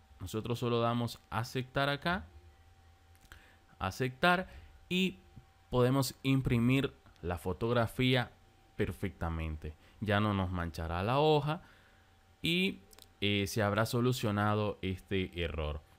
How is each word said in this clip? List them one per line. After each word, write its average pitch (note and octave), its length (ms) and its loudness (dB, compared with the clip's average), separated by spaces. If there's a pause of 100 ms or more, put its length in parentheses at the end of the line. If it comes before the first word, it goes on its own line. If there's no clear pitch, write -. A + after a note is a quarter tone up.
(200)
nosotros A2 400 -6
solo A#2+ 220 0
damos A#2 480 -2
aceptar B2+ 580 -4
acá, F3 400 -2 (1500)
aceptar, C3 720 0 (400)
y F#3 300 0 (500)
podemos B2+ 540 4
imprimir C3 720 2 (280)
la E2+ 160 -2
fotografía A#2+ 920 0 (440)
perfectamente. E2 1000 -4 (260)
Ya G2+ 180 2
no G#2 140 2
nos F#2+ 180 0
manchará E2+ 520 -4
la B2 160 0
hoja D3+ 420 2 (800)
y, F3+ 380 0 (420)
eh, G2+ 260 2
se G#2+ 160 0
habrá G2+ 220 2
solucionado G#2+ 960 0
este F#2 600 -4
error. D#2 400 -4 (180)